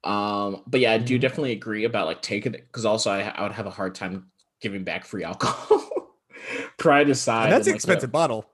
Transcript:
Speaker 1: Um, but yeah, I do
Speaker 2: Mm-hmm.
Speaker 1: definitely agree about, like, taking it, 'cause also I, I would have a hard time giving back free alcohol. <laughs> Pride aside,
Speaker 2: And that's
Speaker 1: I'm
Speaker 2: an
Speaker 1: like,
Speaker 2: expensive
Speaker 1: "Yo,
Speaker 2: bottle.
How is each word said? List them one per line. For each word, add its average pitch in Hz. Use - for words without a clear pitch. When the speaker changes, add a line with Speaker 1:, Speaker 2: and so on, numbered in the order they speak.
Speaker 1:
Um, 101
but 131
yeah, 113
I 113
do 120
Speaker 2:
Mm-hmm. 123
Speaker 1:
definitely 131
agree 107
about, 107
like, 82
taking 104
it, -
'cause 113
also 110
I, 98
I 104
would 101
have 101
a -
hard 95
time 95
giving 98
back 90
free 92
alcohol. -
<laughs> -
Pride 143
aside, 113
Speaker 2:
And 143
that's -
Speaker 1:
I'm -
Speaker 2:
an -
Speaker 1:
like, 107
Speaker 2:
expensive 151
Speaker 1:
"Yo, 110
Speaker 2:
bottle. 139